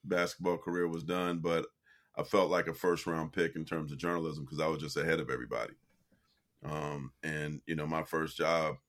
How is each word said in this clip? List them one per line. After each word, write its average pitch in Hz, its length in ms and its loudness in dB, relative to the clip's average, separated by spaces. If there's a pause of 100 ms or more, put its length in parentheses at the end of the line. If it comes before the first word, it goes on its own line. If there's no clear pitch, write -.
basketball 87 540 2
career 87 300 0
was 82 160 -4
done, 87 340 0
but 82 280 2 (500)
I - 60 -2
felt 92 280 4
like 87 180 4
a 78 60 -4
first 87 320 2
round 80 260 -2
pick 85 240 2
in 80 80 -4
terms 80 280 -4
of 69 60 -8
journalism 80 480 -2
'cause 73 140 -6
I 78 80 4
was 76 120 0
just 71 160 -6
ahead 80 240 2
of 67 100 -4
everybody. 60 440 -4 (880)
Um, 73 500 -6 (100)
and, 76 440 -4
you 80 80 -2
know, 76 120 -2
my 80 180 0
first 80 320 -2
job 80 400 2 (120)